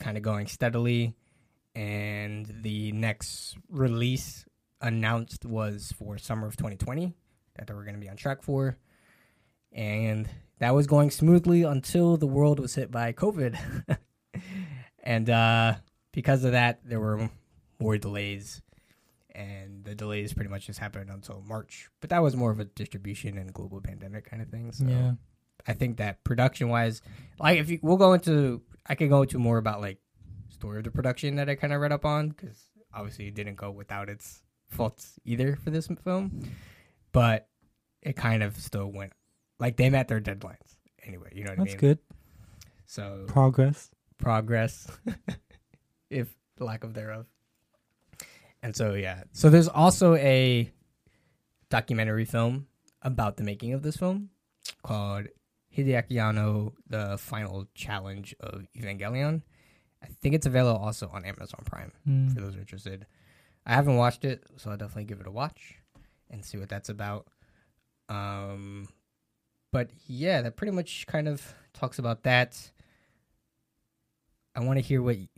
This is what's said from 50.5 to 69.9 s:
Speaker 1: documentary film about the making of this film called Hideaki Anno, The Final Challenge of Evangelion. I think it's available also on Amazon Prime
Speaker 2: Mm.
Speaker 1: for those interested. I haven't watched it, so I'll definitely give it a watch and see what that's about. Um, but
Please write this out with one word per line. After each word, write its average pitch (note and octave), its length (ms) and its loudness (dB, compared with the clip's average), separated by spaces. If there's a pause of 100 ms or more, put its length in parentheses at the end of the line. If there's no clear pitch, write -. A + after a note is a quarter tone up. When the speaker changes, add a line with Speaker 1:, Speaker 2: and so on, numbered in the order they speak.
Speaker 1:
documentary A2 560 0
film A#2+ 420 -2 (360)
about A#2+ 340 -2
the - 80 -6
making G#2+ 300 -4
of C#3 80 -4
this D3+ 140 -4
film F#3+ 340 -4 (520)
called G2+ 440 -4 (500)
Hideaki B2+ 460 0
Anno, G#2+ 500 0 (160)
The G#2 300 -4
Final G2 560 -10
Challenge G2 640 -10
of G2+ 240 -12 (100)
Evangelion. A#2 680 -4 (600)
I - 40 -20
think - 280 0
it's D#3 120 2
available B2 340 4
also G#2 320 -6
on F#2+ 140 -10
Amazon - 400 -12
Prime - 260 -12 (160)
Speaker 2:
Mm. C3+ 240 4
Speaker 1:
for A#2+ 80 -2
those G2 160 -8
interested. G2 500 -14 (600)
I A#2 80 2
haven't C#3 220 4
watched A#2+ 280 2
it, C3 200 -6 (120)
so - 140 -14
I'll G#2 80 -8
definitely G#2 260 -10
give G2+ 160 -12
it G2 60 -16
a F#2+ 40 -12
watch B2+ 440 -10 (560)
and G#2 140 -16
see - 120 -14
what G2 140 -10
that's G2+ 180 -10
about. G#2 380 -8 (800)
Um, G2+ 800 -10 (840)
but B2 180 -2 (160)